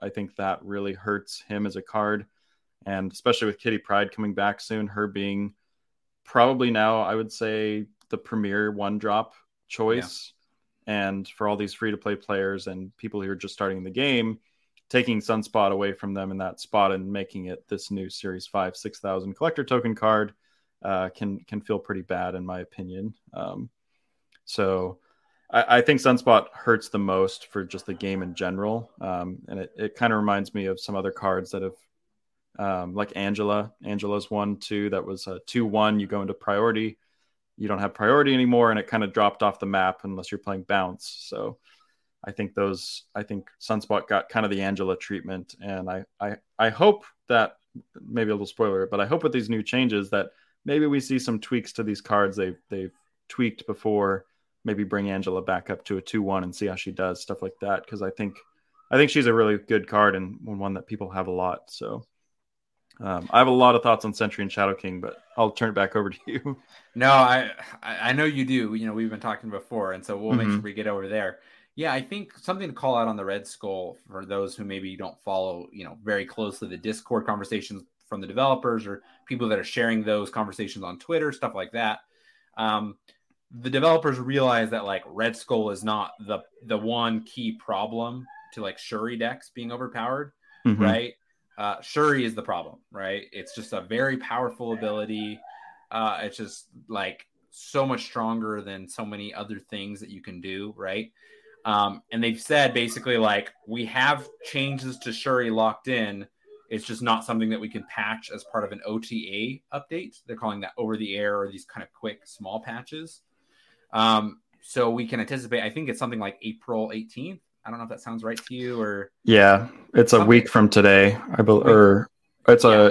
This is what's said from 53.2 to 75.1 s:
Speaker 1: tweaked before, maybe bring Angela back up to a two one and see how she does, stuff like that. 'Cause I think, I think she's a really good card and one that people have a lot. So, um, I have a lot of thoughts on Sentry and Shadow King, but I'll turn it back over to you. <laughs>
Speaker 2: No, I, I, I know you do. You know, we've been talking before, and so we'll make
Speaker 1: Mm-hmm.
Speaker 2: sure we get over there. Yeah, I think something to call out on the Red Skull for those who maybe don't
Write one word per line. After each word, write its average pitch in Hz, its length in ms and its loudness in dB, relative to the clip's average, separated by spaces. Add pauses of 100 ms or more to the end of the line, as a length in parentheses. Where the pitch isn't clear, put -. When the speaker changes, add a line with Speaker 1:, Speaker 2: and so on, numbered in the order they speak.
Speaker 1:
tweaked - 400 -4
before, 101 560 0 (400)
maybe 104 220 -2
bring 101 240 -2
Angela 95 320 -2
back 90 280 -4
up 95 140 -8
to 98 140 -4
a 92 40 -6
two - 200 -4
one 95 240 -2
and 90 100 -10
see 104 120 -4
how 92 80 -6
she 92 180 -10
does, 92 280 -4
stuff - 200 -10
like 95 180 -10
that. 98 260 -2
'Cause 104 160 -12
I 95 80 -4
think, 98 280 -6 (520)
I 127 60 4
think 143 160 6
she's 139 140 2
a 117 80 6
really 107 240 4
good 104 280 0
card 104 300 6
and 92 300 -8
one 98 300 -6
that - 120 -10
people 101 220 -8
have 95 180 -4
a 92 40 -4
lot. 90 400 -4
So, 57 340 -10 (960)
um, 92 300 -6
I 117 80 8
have 131 80 8
a 131 40 4
lot 123 240 8
of 117 80 2
thoughts 113 220 4
on 104 80 -4
Sentry 104 300 -4
and 98 80 -6
Shadow 98 240 2
King, 92 260 -8
but - 160 -10 (180)
I'll 110 160 4
turn 113 180 0
it 104 60 -6
back 98 220 2
over 101 120 0
to 95 160 -10
you. 135 320 -8 (200)
<laughs> - 180 -20
Speaker 2:
No, 131 160 4
I, 127 400 6 (300)
I, 110 280 -4
I 127 40 2
know 147 100 2
you 139 220 0
do. 120 300 0
You 110 100 -4
know, 107 80 -4
we've 113 160 -4
been 107 100 -10
talking 110 300 -8
before, 101 420 -6
and 92 140 -12
so 104 100 -6
we'll 110 180 -2
make 113 140 2
Speaker 1:
Mm-hmm. 104 100 2
Speaker 2:
sure 107 40 -4
we 104 120 -10
get 104 140 -6
over 98 220 -4
there. 101 300 -4 (360)
Yeah, 151 160 -4
I 131 100 -2
think 202 360 -12
something 190 300 -6
to 143 60 -12
call 131 220 -2
out 113 120 0
on 110 80 -4
the 101 100 -8
Red 98 220 -6
Skull 95 500 -10 (100)
for 95 180 -14
those 98 300 -6
who 107 80 -12
maybe 95 320 -10
don't 92 260 -12